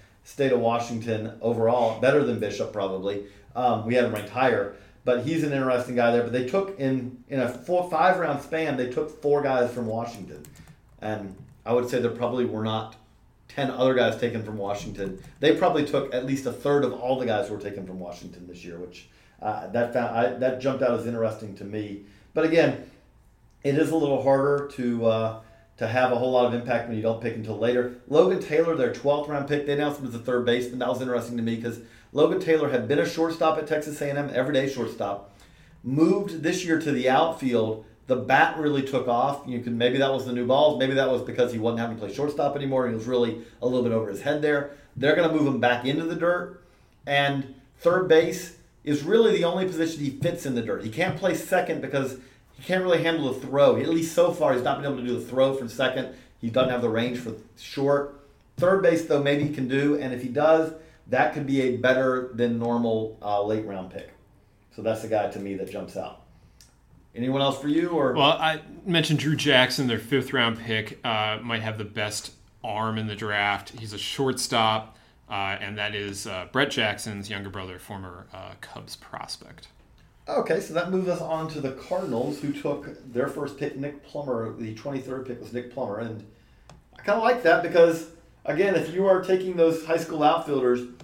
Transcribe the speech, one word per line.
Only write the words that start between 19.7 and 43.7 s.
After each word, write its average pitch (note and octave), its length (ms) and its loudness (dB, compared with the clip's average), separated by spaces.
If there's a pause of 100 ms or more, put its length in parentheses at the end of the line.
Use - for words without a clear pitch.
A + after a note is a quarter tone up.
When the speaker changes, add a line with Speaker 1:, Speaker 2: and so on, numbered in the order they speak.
Speaker 1:
fa-, A#2+ 220 0
I, B2 240 0
that A#2+ 240 0
jumped C3 220 -2
out A#2+ 160 2
as A2+ 80 -8
interesting A2 480 -4
to G2+ 80 -14
me. G2+ 400 -8 (320)
But D#3 100 4
again, D#3 440 2 (720)
it C#3 120 2
is D3+ 140 2
a D#3+ 80 0
little C#3 240 2
harder C#3 540 2
to, A#2+ 320 0
uh, A2 320 0 (380)
to A2+ 100 -2
have B2 240 2
a A#2+ 40 4
whole B2+ 160 0
lot B2 140 6
of A#2 80 2
impact A#2 340 -2
when A#2 80 -6
you G#2+ 80 -4
don't A2+ 160 0
pick A2 160 -4
until G#2+ 220 -6
later. B2 400 0 (100)
Logan E3+ 320 4
Taylor, D#3+ 380 0
their B2+ 160 0
twelfth D3 340 0
round C#3+ 220 -4
pick, D3 160 0
they C#3+ 80 0
announced D3 260 -2
him C3 80 -8
as A2+ 80 -8
a A2+ 40 -10
third B2 260 0
baseman. B2 340 0
That A#2+ 80 -2
was B2 140 -2
interesting A#2+ 360 -4
to A2+ 60 -2
me A2+ 160 -2
'cause A2+ 200 -6 (340)
Logan D#3+ 260 4
Taylor D#3 300 2
had A#2 180 0
been D3 120 2
a E3 60 2
shortstop D#3+ 520 0
at D3+ 100 -4
Texas D3+ 340 -4
A C#3+ 80 -2
and C#3+ 100 -4
M, C#3 140 -4
everyday C3 360 0
shortstop, G#2+ 640 -6 (480)
moved E3 640 2
this F3+ 220 -2
year E3 140 2
to D3 120 -2
the B2+ 180 2
outfield. B2 760 2 (220)
The B2+ 100 2
bat D3 420 2
really C#3+ 240 0
took B2+ 240 -2
off. C3 400 0
You A#2+ 140 -6
can, A#2 160 -4
maybe B2+ 220 2
that C3+ 120 4
was B2 140 -2
the B2 80 -6
new B2 120 -2
balls. C#3 320 6
Maybe C3 180 2
that C3 140 2
was B2 120 2
because A#2 320 0
he A#2 40 -4
wasn't A2+ 220 0
having A2+ 160 -4
to G#2+ 100 -8
play G2 80 -8
shortstop C#3+ 420 -2
anymore. C3+ 320 0
He A2+ 60 -2
was A2 140 -6
really A#2 340 0 (200)
a A#2+ 40 0
little B2+ 160 2